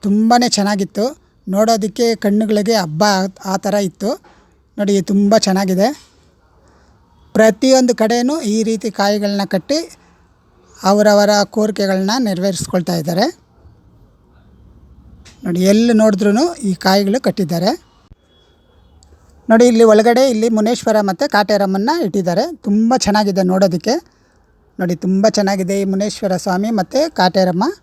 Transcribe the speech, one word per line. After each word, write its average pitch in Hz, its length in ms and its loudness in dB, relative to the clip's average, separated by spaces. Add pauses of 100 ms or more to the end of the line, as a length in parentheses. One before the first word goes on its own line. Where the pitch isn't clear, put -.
ತುಂಬಾ 226 460 2
ಚೆನ್ನಾಗಿತ್ತು 202 680 -4 (300)
ನೋಡೋದಕ್ಕೆ, 220 640 0
ಕಣ್ಣುಗಳಿಗೆ 208 600 0
ಹಬ್ಬ 175 300 -2 (400)
ಆ 196 120 -4
ಥರ 196 180 -4
ಇತ್ತು. 202 480 -4 (560)
ನೋಡಿ, 202 240 0
ತುಂಬ 202 360 2
ಚೆನ್ನಾಗಿದೆ. 196 600 -2 (1300)
ಪ್ರತಿಯೊಂದು 240 640 2
ಕಡೆಯೂ 240 460 -2
ಈ 220 220 -2
ರೀತಿ 220 280 -4
ಕಾಯಿಗಳನ್ನ 202 540 -2
ಕಟ್ಟಿ 277 520 -6 (840)
ಅವರವರ 208 480 4 (140)
ಕೋರಿಕೆಗಳನ್ನ 196 760 -2
ನೆರವೇರಿಸ್ಕೊಳ್ತಾ 185 800 -4
ಇದ್ದಾರೆ. 170 420 -2 (2000)
ನೋಡಿ, 175 160 -4
ಎಲ್ಲಿ 214 320 2
ನೋಡಿದ್ರೂ 220 640 2
ಈ 190 200 -4
ಕಾಯಿಗಳು 196 460 0
ಕಟ್ಟಿದ್ದಾರೆ. 185 600 -4 (1700)
ನೋಡಿ, 226 160 6
ಇಲ್ಲಿ 226 180 4
ಒಳಗಡೆ 226 460 4
ಇಲ್ಲಿ 226 180 -2
ಮುನೇಶ್ವರ 220 520 0
ಮತ್ತು 202 300 -2
ಕಾಟೇರಮ್ಮನ್ನ 202 600 0 (140)
ಇಟ್ಟಿದ್ದಾರೆ. 196 520 -2
ತುಂಬ 220 400 0
ಚೆನ್ನಾಗಿದೆ 202 460 0
ನೋಡೋದಕ್ಕೆ. 185 520 0 (840)
ನೋಡಿ, 175 160 -4
ತುಂಬ 190 320 0
ಚೆನ್ನಾಗಿದೆ 196 520 -2
ಈ 196 40 -2
ಮುನೇಶ್ವರ 196 520 -4
ಸ್ವಾಮಿ 190 340 -4
ಮತ್ತು 254 440 -2
ಕಾಟೇರಮ್ಮ. 185 500 2 (180)